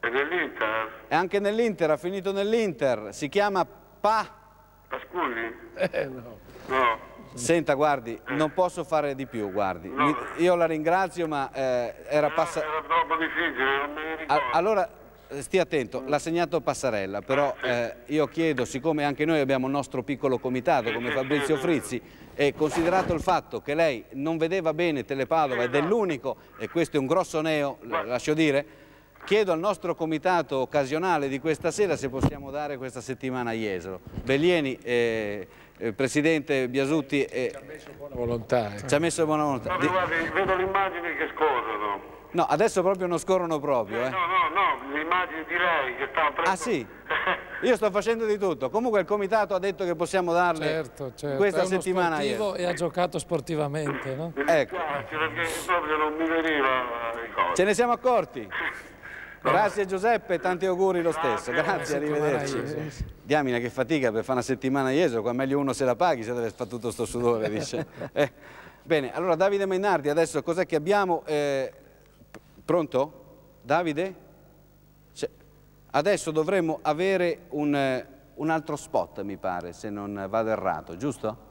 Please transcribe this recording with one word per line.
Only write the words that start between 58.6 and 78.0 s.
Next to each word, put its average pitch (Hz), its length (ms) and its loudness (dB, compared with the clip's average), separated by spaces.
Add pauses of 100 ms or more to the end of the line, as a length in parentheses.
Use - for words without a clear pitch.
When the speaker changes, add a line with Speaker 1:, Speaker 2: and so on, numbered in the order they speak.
Speaker 2:
Grazie 196 460 2
Giuseppe, 190 520 2
tanti 180 280 0
auguri 185 340 4
lo 165 120 4
stesso. 123 400 -2
Speaker 1:
Grazie. - 100 2
Speaker 2:
Grazie, 160 380 0
Speaker 4:
Buona 151 160 0
settimana, 151 260 2
Speaker 2:
arrivederci. 139 400 -4
Speaker 4:
Iesi. 156 220 -6 (180)
Speaker 2:
Diamine, 135 380 2
che 120 100 -2
fatica 131 420 2
per 110 100 0
fare 131 100 -2
una 123 100 2
settimana 131 460 0
a 131 40 0
Jesolo, 135 300 2
qua 120 100 0
meglio 135 260 0
uno 139 140 0
se 135 140 0
la 123 100 2
paghi 156 260 2
se 117 120 -4
deve 117 160 -2
fare 110 180 -8
tutto 110 220 -4
sto 110 160 -4
sudore, 120 420 2
dice. 110 380 -4 (260)
Speaker 4:
<laughs> - 0 -
Speaker 2:
Eh, 143 200 0 (500)
bene, 147 320 0
allora 170 220 2
Davide 196 280 2
Mainardi, 185 460 0
adesso 156 320 2
cos'è 170 240 0
che 160 100 -2
abbiamo? 180 500 2
Eh, 143 460 0 (920)
pronto? 151 580 2 (380)
Davide? 165 520 0 (1000)
C'è. - 140 -6 (640)
Adesso 165 400 2
dovremmo 160 500 2
avere 175 680 0
un, 147 240 0
eh, 131 320 0 (280)